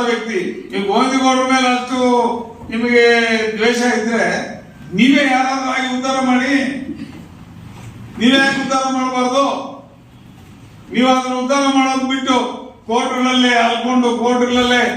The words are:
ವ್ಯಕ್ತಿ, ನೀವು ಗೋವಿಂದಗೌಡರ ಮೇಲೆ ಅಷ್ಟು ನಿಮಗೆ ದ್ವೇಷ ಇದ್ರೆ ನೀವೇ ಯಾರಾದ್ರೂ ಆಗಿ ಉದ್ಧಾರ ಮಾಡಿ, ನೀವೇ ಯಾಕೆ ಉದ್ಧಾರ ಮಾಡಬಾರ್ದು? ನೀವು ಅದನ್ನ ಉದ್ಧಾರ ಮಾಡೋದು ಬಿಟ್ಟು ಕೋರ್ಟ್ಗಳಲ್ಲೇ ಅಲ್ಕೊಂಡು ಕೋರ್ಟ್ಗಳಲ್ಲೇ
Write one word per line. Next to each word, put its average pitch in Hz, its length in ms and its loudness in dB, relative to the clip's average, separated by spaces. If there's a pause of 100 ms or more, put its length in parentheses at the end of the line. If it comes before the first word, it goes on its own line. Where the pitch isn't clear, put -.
(100)
ವ್ಯಕ್ತಿ, 220 300 -2 (300)
ನೀವು 196 200 -4
ಗೋವಿಂದಗೌಡರ 262 640 2
ಮೇಲೆ 262 220 2
ಅಷ್ಟು 254 220 -4 (760)
ನಿಮಗೆ 240 320 4 (520)
ದ್ವೇಷ 233 240 2 (180)
ಇದ್ರೆ 220 280 0 (720)
ನೀವೇ 285 260 6 (100)
ಯಾರಾದ್ರೂ 262 420 0
ಆಗಿ 254 200 -4
ಉದ್ಧಾರ 262 220 -2 (120)
ಮಾಡಿ, 254 240 2 (1700)
ನೀವೇ 262 220 6
ಯಾಕೆ 269 240 0
ಉದ್ಧಾರ 262 180 0 (140)
ಮಾಡಬಾರ್ದು? 254 480 0 (1500)
ನೀವು 254 200 4
ಅದನ್ನ 254 300 -2
ಉದ್ಧಾರ 277 200 2 (140)
ಮಾಡೋದು 262 340 0
ಬಿಟ್ಟು 262 240 0 (520)
ಕೋರ್ಟ್ಗಳಲ್ಲೇ 254 640 0 (140)
ಅಲ್ಕೊಂಡು 240 420 0 (140)
ಕೋರ್ಟ್ಗಳಲ್ಲೇ 247 580 2 (160)